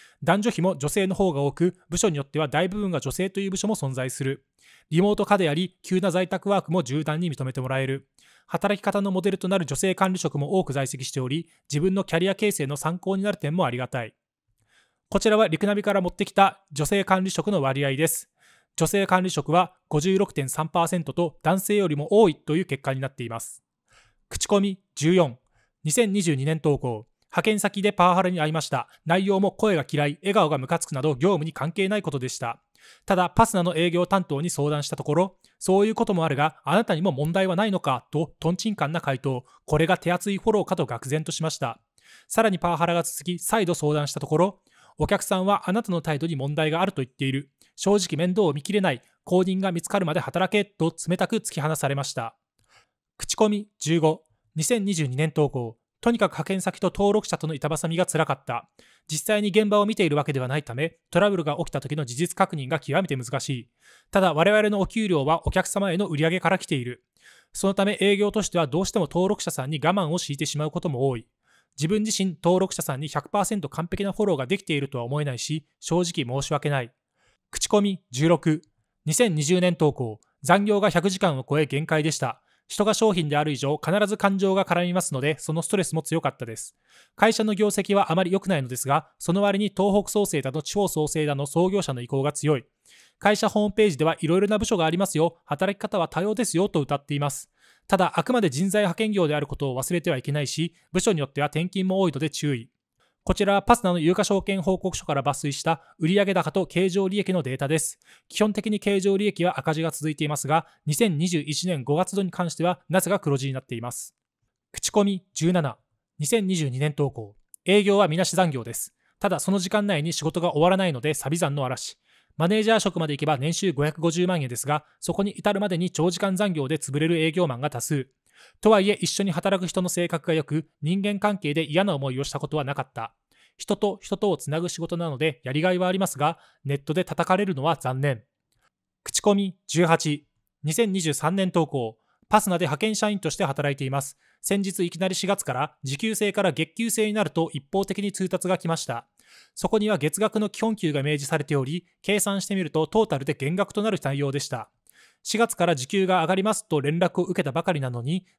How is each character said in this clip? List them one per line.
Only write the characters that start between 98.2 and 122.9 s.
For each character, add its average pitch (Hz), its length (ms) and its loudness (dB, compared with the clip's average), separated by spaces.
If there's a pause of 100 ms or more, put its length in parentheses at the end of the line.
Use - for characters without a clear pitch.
く - 80 -2
ま 247 80 4
で 190 80 4
人 151 220 0
材 208 120 2
派 175 140 0
遣 220 140 -2
業 185 180 2
で 147 60 0
あ 147 60 0
る 139 60 -4
こ - 100 -8
と 139 160 -2
を 123 40 -4
忘 131 160 -4
れ 175 80 0
て 175 100 -2
は 143 60 0
い - 60 -6
け 143 100 -4
な 147 80 0
い 143 60 -2
し、 165 280 -4 (180)
部 185 80 2
署 220 120 2
に 160 80 0
よ 139 60 -2
っ - 60 -10
て 139 100 -2
は 147 60 0
転 160 180 -2
勤 185 180 -2
も 190 160 2
多 185 80 4
い 147 40 -2
の 139 80 -4
で 151 100 -2
注 147 240 -2
意。 117 160 -8 (540)
こ 185 100 2
ち 202 120 2
ら 202 80 4
は 196 80 2
パ 233 140 6
ス 233 80 -2
ナ 180 80 4
の 175 80 0
有 170 160 4
価 202 80 2
証 196 180 0
券 196 200 -2
報 185 180 0
告 180 160 -4
書 - 100 -10
か 151 80 0
ら 139 80 0
抜 143 120 0
粋 143 180 -4
し - 100 -8
た 160 180 0 (200)
売 170 140 2
上 196 200 2
高 160 160 0
と 185 160 0
経 185 220 0
常 190 200 0
利 202 120 -2
益 185 120 -2
の 175 120 0
デ 127 100 -4
ー - 20 -6
タ 139 120 -2
で 160 100 2
す。 - 220 -6 (280)
基 - 100 -10
本 214 140 2
的 214 160 -4
に 208 120 0
経 202 180 2
常 196 180 2
利 208 120 2
益 170 160 -2
は 175 160 0
赤 156 140 0
字 160 80 -4
が 160 100 -2
続 156 180 -4
い 147 60 -4
て 156 80 -2
い 147 40 0
ま 147 80 -2
す 135 120 -6
が、 160 180 2 (200)
二 151 80 0
千 185 240 2
二 175 100 0
十 170 100 0
一 147 300 -4
年 147 160 -4
五 143 100 0
月 185 220 0
度 196 80 0
に 175 80 -4
関 175 180 -4
し - 60 -12
て 160 80 -2
は 175 240 0
な 185 120 4
ぜ 180 120 -2
か 196 80 0
黒 143 160 0
字 131 100 -2
に 135 60 -4
な 131 80 -8
っ - 40 -16
て 120 120 -10
い 113 40 -8
ま 120 120 -6
す。 - 240 -12 (560)
口 - 180 -6
コ 208 140 4
ミ 196 200 -2 (100)
十 165 180 2
七、 147 260 0 (400)
二 151 80 -4
千 214 220 2
二 185 80 2
十 156 120 0
二 127 120 -4
年 147 140 0
投 143 180 0
稿。 104 240 -14 (280)
営 202 200 4
業 196 120 4
は 196 120 6
み 151 80 -2
な 180 80 2
し - 100 -4
残 175 160 4
業 127 140 -6
で 113 100 -10
す。 - 180 -10 (280)
た 208 80 2
だ 180 100 0
そ - 140 0
の 196 80 2
時 180 100 -6
間 208 160 2
内 170 160 0
に 165 100 -2
仕 - 120 -4
事 160 160 -2
が 170 100 0
終 147 120 2
わ 180 80 6
ら 190 60 4
な 190 120 0
い 160 40 -2
の 123 80 -6
で 151 140 0
錆 - 200 -4
び 175 40 -2
残 151 160 0
の 143 100 -2
嵐。 - 340 -8 (380)
マ 165 120 2
ネ 214 100 4
ー 220 60 2
ジ 220 80 4
ャ 226 40 6
ー - 40 6
職 190 180 -2